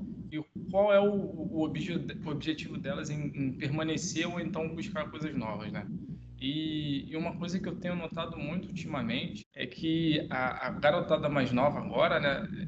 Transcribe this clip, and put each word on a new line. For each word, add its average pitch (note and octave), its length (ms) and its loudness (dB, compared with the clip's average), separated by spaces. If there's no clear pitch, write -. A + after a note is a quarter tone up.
e D3+ 100 -4
qual G3+ 200 6
é G3 80 10
o, G#3 140 6
o D#3+ 500 0
obje-, D#3 440 -2
o D#3 60 -4
objetivo D3+ 480 -4
delas C#3+ 320 -4
em, D3+ 160 -2
em C#3 260 -2
permanecer D#3 760 -2
ou F3 140 -2
então E3 340 -2
buscar D#3 360 -4
coisas D#3 260 -4
novas, G#2+ 340 -2
né? G#2 160 -6
E, D3+ 720 -2
e D#3 40 -6
uma E3 220 -2
coisa F3 240 -2
que F#3+ 80 -4
eu F3 80 -4
tenho F3+ 180 -2
notado E3 440 -4
muito D#3 300 -4
ultimamente C3+ 760 -2
é C3 120 -4
que D#3+ 640 2
a, B2+ 380 0
a - 20 -2
garotada D3+ 580 4
mais C3+ 240 2
nova C3+ 260 6
agora, D3+ 400 4
né, C#3+ 300 2